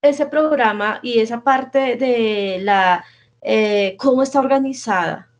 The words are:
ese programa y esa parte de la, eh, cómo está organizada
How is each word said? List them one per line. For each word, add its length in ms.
ese 260
programa 760
y 160
esa 240
parte 540
de 640
la, 420
eh, 560
cómo 260
está 160
organizada 880